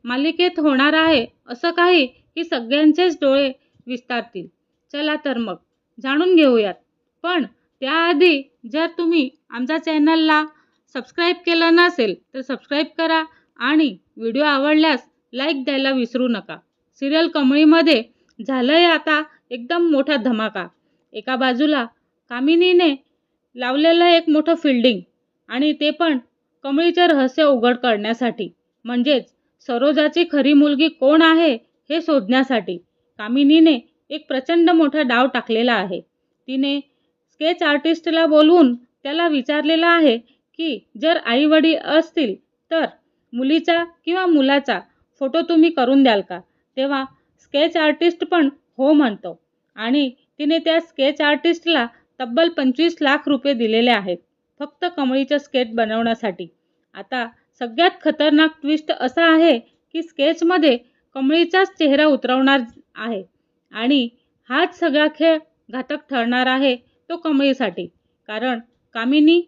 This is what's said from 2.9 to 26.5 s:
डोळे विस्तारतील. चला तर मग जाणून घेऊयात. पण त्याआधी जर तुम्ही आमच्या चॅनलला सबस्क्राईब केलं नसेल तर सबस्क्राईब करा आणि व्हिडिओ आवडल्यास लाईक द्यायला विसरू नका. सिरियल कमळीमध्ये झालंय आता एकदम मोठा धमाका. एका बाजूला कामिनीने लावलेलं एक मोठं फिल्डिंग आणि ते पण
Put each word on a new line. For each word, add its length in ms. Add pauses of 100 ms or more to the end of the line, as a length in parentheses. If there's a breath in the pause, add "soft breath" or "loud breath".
डोळे 300 (360)
विस्तारतील. 600 (460)
चला 320
तर 140
मग 180 (420)
जाणून 360
घेऊयात. 400 (500)
पण 200 (380)
त्याआधी 600 (300)
जर 140 (120)
तुम्ही 300 (220)
आमच्या 280
चॅनलला 680 (500)
सबस्क्राईब 420 (100)
केलं 300
नसेल 380 (200)
तर 80
सबस्क्राईब 440 (120)
करा 240 (380 soft breath)
आणि 360 (200)
व्हिडिओ 280
आवडल्यास 640 (240)
लाईक 320
द्यायला 280
विसरू 360
नका. 300 (440)
सिरियल 280
कमळीमध्ये 720 (360)
झालंय 460
आता 380 (280 soft breath)
एकदम 400
मोठा 260
धमाका. 500 (460)
एका 240
बाजूला 480 (460)
कामिनीने 640 (600)
लावलेलं 480
एक 240
मोठं 260
फिल्डिंग 460 (480)
आणि 240
ते 180
पण 280 (460)